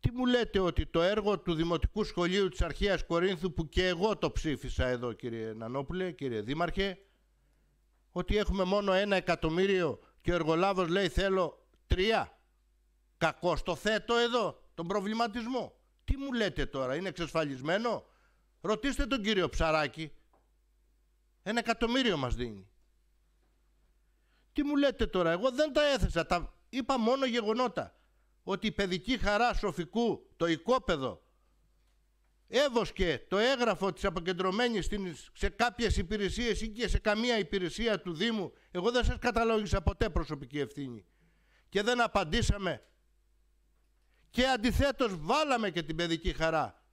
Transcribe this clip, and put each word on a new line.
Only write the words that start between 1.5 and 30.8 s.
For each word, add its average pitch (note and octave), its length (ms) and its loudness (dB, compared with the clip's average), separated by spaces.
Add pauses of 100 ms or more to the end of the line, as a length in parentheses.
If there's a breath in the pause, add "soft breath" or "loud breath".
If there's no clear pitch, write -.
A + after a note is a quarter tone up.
Δημοτικού E3 500 0
Σχολείου F#3 440 0
της - 140 -2
Αρχαίας F#3 440 0
Κορίνθου, F3 460 0
που D#3+ 160 -4
και F3+ 180 2
εγώ F#3 300 0
το - 160 -2
ψήφισα - 540 -2
εδώ, B2 260 -2
κύριε A2+ 400 -6
Νανόπουλε, C3+ 600 -6
κύριε B2 280 -4
Δήμαρχε, E3+ 580 -2 (1120)
ότι F3 240 0
έχουμε F#3+ 280 2
μόνο G3 280 2
ένα G3+ 240 2
εκατομμύριο F3 840 0 (200 soft breath)
και - 120 -2
ο - 20 2
εργολάβος F3 540 2
λέει, F#3 200 0
«Θέλω F#3 580 -2 (200)
τρία»; F#3+ 520 0 (760)
Κακώς D#3+ 460 0
το F3+ 120 -2
θέτω G#3+ 420 0
εδώ, A#3 460 0 (120)
τον E3 120 -8
προβληματισμό. A3 920 -4 (240)
Τι C4+ 120 2
μου C#4 160 -6
λέτε F#3+ 340 0
τώρα, C3 280 -2
είναι F3+ 140 -4
εξασφαλισμένο; D#3+ 960 -2 (560 soft breath)
Ρωτήστε G#3+ 460 -2
τον A3+ 160 -2
κύριο F#3+ 260 2
Ψαράκη. D#3 640 0 (1300)
Ένα G#3+ 160 -2
εκατομμύριο A#3 580 0
μας B2+ 180 -2
δίνει. A2 340 -8 (1800)
Τι D4 100 0
μου D4 140 0
λέτε C#4 300 2
τώρα, F3 240 2
εγώ F#3+ 200 2
δεν C#4+ 220 0
τα D4 140 4
έθεσα, F#3+ 400 2
τα... - 320 -2 (100)
είπα C4 300 -2
μόνο B3+ 280 2
γεγονότα. A3+ 680 -2 (480)
Ότι G3 240 -4
η G3 60 0
Παιδική G3+ 460 -2
Χαρά G#3 360 2
Σοφικού, G3+ 840 -2
το E3 100 0
οικόπεδο, D#3+ 760 0 (1300)